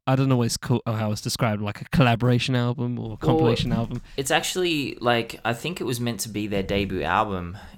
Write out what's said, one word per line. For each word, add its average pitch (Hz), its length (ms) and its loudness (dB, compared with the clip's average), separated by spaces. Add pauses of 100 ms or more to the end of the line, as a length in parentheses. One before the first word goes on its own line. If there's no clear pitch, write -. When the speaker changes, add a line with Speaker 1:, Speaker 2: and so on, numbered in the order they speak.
Speaker 1:
I 131 60 4
don't 135 140 2
know 131 80 4
what 120 80 4
it's 113 120 0
called, - 300 0
or 117 60 -2
how 110 180 -2
it's 107 100 -4
described, 110 400 -2
like 104 200 -6
a - 60 -12
collaboration 120 680 4
album 123 420 -2
or 113 100 -6
a - 20 -8
Speaker 2:
Well, 110 80 -8
Speaker 1:
compilation 160 560 2
album. 120 300 -2 (140)
Speaker 2:
it's 135 140 -4
actually, 165 680 0
like, 117 440 0
I 117 80 0
think 156 280 -6
it - 40 -4
was 120 140 -2
meant 120 220 -4
to - 80 -6
be 104 180 -4
their 101 160 -2
debut 98 400 -2
album, 92 560 -2 (200)